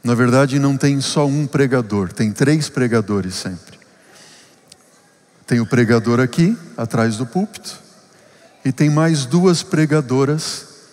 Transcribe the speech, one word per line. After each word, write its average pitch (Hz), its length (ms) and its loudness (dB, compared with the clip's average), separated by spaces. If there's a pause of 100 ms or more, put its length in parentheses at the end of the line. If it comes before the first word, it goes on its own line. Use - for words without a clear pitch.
na 120 100 0
verdade 127 440 2
não 139 180 2
tem 139 240 0
só 147 260 0
um 143 200 0
pregador, 120 640 0
tem 110 180 -2
três 143 380 0
pregadores 104 680 -2
sempre. - 440 -12 (1700)
Tem 120 140 0
o 110 60 -2
pregador 117 540 2
aqui, 170 380 0 (180)
atrás 113 400 -2
do 127 80 -6
púlpito, - 500 -6 (880)
e 135 80 -2
tem 151 200 2
mais 156 340 2
duas 175 380 2
pregadoras 147 1040 0 (240)